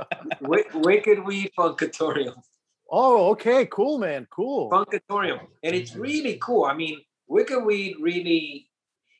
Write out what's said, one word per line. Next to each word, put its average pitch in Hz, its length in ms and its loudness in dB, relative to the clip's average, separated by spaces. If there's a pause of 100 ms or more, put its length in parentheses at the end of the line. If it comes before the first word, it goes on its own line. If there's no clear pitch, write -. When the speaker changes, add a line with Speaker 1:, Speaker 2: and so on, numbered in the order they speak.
(420)
Speaker 1:
Wi-, 170 220 2 (100)
Wicked 196 500 4
Weed 196 340 -6
Funkatorium. 151 760 -2 (560)
Speaker 2:
Oh, 214 400 6
okay. 233 360 2
Cool, 277 320 -2
man. 147 320 -4
Cool. 208 400 -4
Speaker 1:
Funkatorium. 196 720 0 (220)
And 170 120 -2
it's 180 220 -6
really 269 460 -4
cool. 226 240 2
I 139 80 0
mean, 156 260 -6 (280)
Wicked 247 360 2
Weed 202 360 -2
really, 165 680 -2 (500)